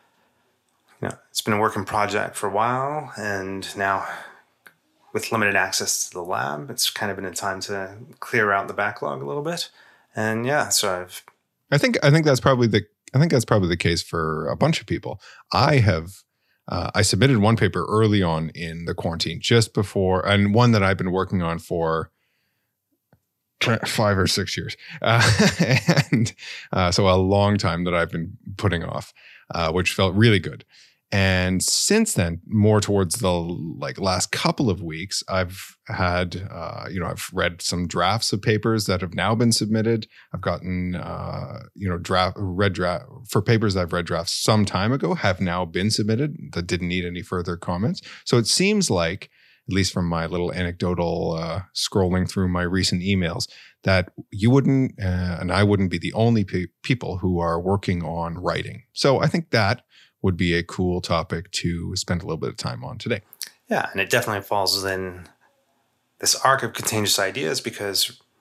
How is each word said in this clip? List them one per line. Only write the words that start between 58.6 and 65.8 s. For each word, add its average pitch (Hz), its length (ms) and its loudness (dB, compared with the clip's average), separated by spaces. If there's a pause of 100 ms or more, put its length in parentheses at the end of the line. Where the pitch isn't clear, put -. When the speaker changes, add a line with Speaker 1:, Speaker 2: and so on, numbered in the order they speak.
Speaker 2:
So 135 300 2
I 160 60 4
think 165 240 -2
that 110 320 2 (380)
would 92 160 0
be 87 180 2
a 85 80 0
cool 90 360 -2
topic 85 520 -4
to 85 440 -4
spend 87 260 -2
a 82 40 -12
little 82 140 -6
bit 67 100 -4
of - 80 -14
time - 260 -8
on 127 140 -12
today. 113 240 -4 (480)
Speaker 1:
Yeah, 202 220 0
and 95 100 -4
it 95 80 -4
definitely 110 320 0
falls 98 340 0
within 92 520 -4 (920)